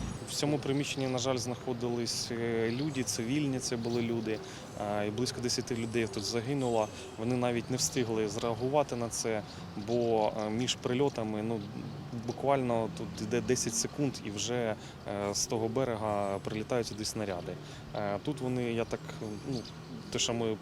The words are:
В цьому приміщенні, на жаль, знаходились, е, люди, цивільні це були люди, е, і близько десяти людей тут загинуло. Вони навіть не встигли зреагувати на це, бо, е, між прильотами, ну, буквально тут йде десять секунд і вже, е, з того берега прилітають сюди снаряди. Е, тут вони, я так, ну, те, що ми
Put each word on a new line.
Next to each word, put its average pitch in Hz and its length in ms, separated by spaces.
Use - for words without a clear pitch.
В - 60
цьому 147 220
приміщенні, 139 500
на 127 100
жаль, 127 200
знаходились, 120 920
е, 113 400
люди, 131 320
цивільні 131 560
це 127 180
були 117 240
люди, 113 380
е, 104 260
і 107 40
близько 120 300
десяти 120 340
людей 113 320
тут 107 160
загинуло. 117 640
Вони 123 160
навіть 123 360
не 127 60
встигли 113 500
зреагувати 123 680
на 117 140
це, 107 320
бо, 113 440
е, - 20
між 117 260
прильотами, 123 680
ну, 113 160
буквально 120 720
тут 107 240
йде 117 200
десять 120 340
секунд - 380
і 107 60
вже, 110 440
е, 101 260
з - 120
того 113 220
берега 107 720
прилітають 110 480
сюди 104 180
снаряди. 95 480
Е, 101 280
тут 147 180
вони, 127 220
я 117 220
так, 113 140
ну, 123 80
те, 120 80
що - 140
ми 113 280